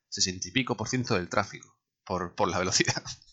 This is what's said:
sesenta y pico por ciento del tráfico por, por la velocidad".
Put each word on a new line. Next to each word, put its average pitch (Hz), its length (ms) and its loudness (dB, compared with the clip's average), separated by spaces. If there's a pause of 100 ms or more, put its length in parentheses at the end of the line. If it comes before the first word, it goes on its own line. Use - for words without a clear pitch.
sesenta 92 380 -2
y 92 60 -12
pico 123 240 2
por 110 120 -4
ciento 120 260 0
del 90 140 0
tráfico - 480 -2 (280)
por, 90 320 -2
por 95 120 4
la 90 120 2
velocidad". - 420 2 (300)